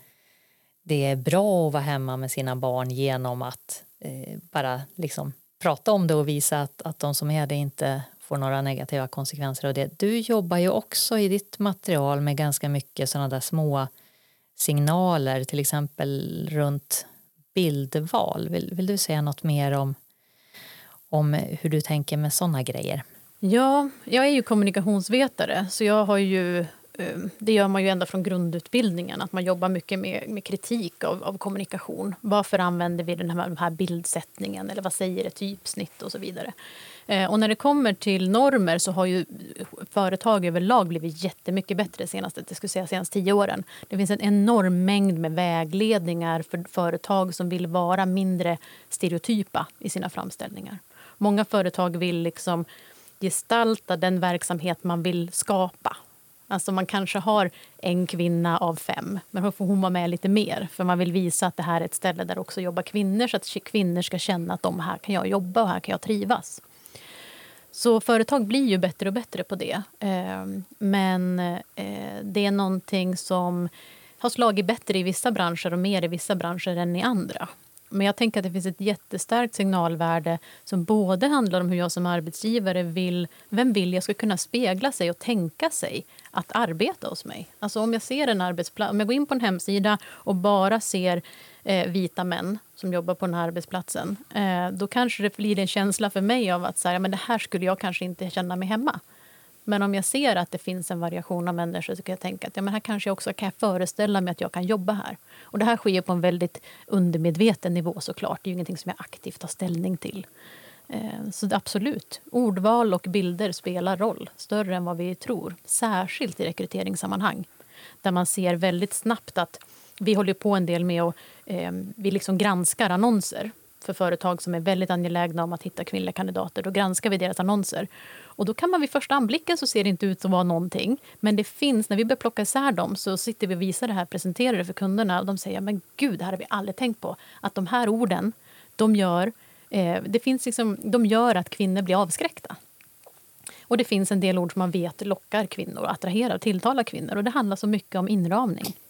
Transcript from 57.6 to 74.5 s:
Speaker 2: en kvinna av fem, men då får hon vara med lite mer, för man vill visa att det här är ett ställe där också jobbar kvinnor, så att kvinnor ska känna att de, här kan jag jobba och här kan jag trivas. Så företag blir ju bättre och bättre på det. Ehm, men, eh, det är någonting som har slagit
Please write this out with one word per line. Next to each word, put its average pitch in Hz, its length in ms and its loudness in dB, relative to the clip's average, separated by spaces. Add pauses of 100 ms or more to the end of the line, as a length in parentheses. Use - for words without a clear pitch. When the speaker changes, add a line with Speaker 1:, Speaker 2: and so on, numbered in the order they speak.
Speaker 2:
en 180 300 0
kvinna 170 500 2
av 165 180 2
fem, - 440 -6 (120)
men 190 120 -2
då 202 80 0
får 196 140 -4
hon 190 160 4
vara 190 80 2
med 175 200 0
lite 175 200 0
mer, 208 420 2
för - 120 -4
man 180 140 4
vill 175 140 2
visa 180 360 2
att 170 100 -2
det 170 60 -4
här 165 180 0
är - 40 -2
ett - 80 -8
ställe 180 300 -2
där 180 140 -4
också 185 240 -6
jobbar 180 220 -2
kvinnor, 208 440 0
så 226 100 -2
att - 260 -6
kvinnor 180 380 2
ska 180 180 -4
känna 175 340 -2
att 160 80 -4
de, 180 180 -2
här 170 180 -4
kan - 180 -4
jag 185 120 0
jobba 190 340 0
och 208 80 4
här 180 100 0
kan 196 140 -4
jag 190 80 -4
trivas. 202 600 -2 (1120)
Så 220 300 4
företag 233 440 4
blir 262 200 2
ju 196 120 4
bättre 175 320 0
och 190 40 -2
bättre 226 300 -6
på - 120 -6
det. 185 260 -4 (180)
Ehm, 190 640 -4 (140)
men, 185 640 2 (360)
eh, - 480 -8
det 202 220 0
är 202 60 2
någonting 190 640 0
som 175 520 0 (480)
har 240 120 -2
slagit 214 360 2